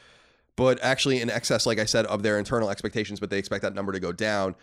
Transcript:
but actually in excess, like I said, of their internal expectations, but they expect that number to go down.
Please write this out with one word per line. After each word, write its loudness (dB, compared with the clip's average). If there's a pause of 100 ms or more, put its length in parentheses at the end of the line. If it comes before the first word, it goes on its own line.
(560)
but 4
actually 2
in -2
excess, 0
like 2
I 0
said, 2
of -2
their 2
internal 0
expectations, -4
but -6
they 0
expect -4
that -2
number -4
to -4
go -2
down. 0